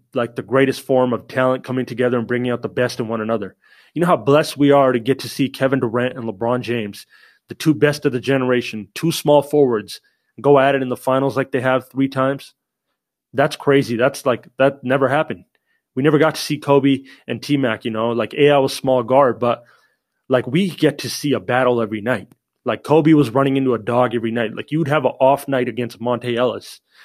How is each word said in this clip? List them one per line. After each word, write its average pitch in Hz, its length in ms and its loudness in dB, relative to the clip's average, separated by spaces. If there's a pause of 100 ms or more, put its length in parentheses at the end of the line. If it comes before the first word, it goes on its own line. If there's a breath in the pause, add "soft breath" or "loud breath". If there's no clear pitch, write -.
(140)
like, 117 220 -4
the 117 80 -6
greatest 131 380 2
form 127 320 2
of - 160 -8
talent 131 340 0
coming 127 220 -4
together 123 320 -2
and 113 100 -4
bringing 123 240 -2
out 120 100 -4
the 120 60 -6
best 123 320 -4
in 117 80 -6
one 110 140 -6
another. 107 340 -4 (380 soft breath)
You 151 80 -4
know 175 60 2
how 175 100 4
blessed 143 400 2
we 143 140 4
are 139 200 6
to 123 80 0
get 131 200 -2
to 127 100 -12
see 131 180 -4
Kevin 131 320 -2
Durant 123 380 -4
and 117 80 -10
LeBron 117 340 -4
James, 113 460 -8 (420 soft breath)
the - 80 -12
two - 180 0
best 147 320 -4
of 143 60 -2
the 127 80 -4
generation, 123 720 -4
two 160 200 -2
small 147 280 2
forwards, 127 600 0 (400)
go 143 180 6
at 139 160 4
it 135 60 -2
in 127 80 -6
the 120 80 -6
finals 131 400 -2
like 131 140 -2
they 131 100 -2
have 131 260 0
three 135 220 -2
times? 135 460 -4 (760)
That's 147 220 0
crazy. 139 400 2
That's, 127 300 -2
like, 120 320 -2
that 139 260 2
never 131 240 2
happened. 127 380 -4 (500)
We 131 80 -2
never 147 140 4
got 151 180 2
to - 60 -10
see 151 160 -4
Kobe 139 460 2 (220 loud breath)
and 120 160 -8
T-Mac, 131 440 -2
you 117 60 -4
know, 110 180 -2
like, 117 240 -4
A 147 160 4
I 143 80 4
was 135 180 0
small 131 260 0
guard, 120 380 2
but, 120 240 -2 (640 soft breath)
like, 127 180 0
we 170 240 0
get 143 300 0
to 120 100 -8
see - 220 -4
a 120 80 0
battle 123 420 0
every 107 200 -4
night. 113 320 -6 (320)
Like, 110 180 -4
Kobe 156 300 4
was 143 160 4
running 135 260 0
into 131 200 0
a 110 40 -2
dog 120 340 0
every 117 180 -4
night. 117 220 -4
Like, - 180 -12
you'd 151 180 -2
have 143 160 2
an 123 160 -2
off 135 260 4
night 127 220 0
against 113 320 -8
Monta 120 340 -4
Ellis. 113 460 -4 (240 soft breath)